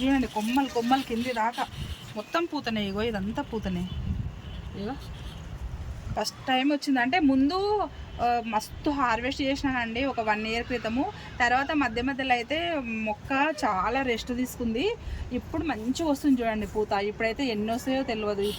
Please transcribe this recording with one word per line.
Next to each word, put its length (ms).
చూడండి 340
కొమ్మలు 400
కొమ్మలు 340
కింది 220
దాకా 220
మొత్తం 340
పూతనే. 380
ఇగో 220
ఇదంతా 400
పూతనే. 340
ఇగో 140
ఫస్ట్ 300
టైమ్ 280
వచ్చింది 280
అంటే 160
ముందు, 280
ఆ, 40
మస్తు 380
హార్వెస్ట్ 480
చేసినానండి 520
ఒక 160
వన్ 220
ఇయర్ 200
క్రితము. 340
తర్వాత 280
మధ్య 260
మధ్యలో 300
అయితే 200
మొక్క 220
చాలా 360
రెస్ట్ 300
తీసుకుంది. 460
ఇప్పుడు 320
మంచిగా 420
వస్తుంది 300
చూడండి 320
పూత. 180
ఇప్పుడైతే 320
ఎన్ని 220
వస్తాయో 340
తెలియదు. 400
ఈ 80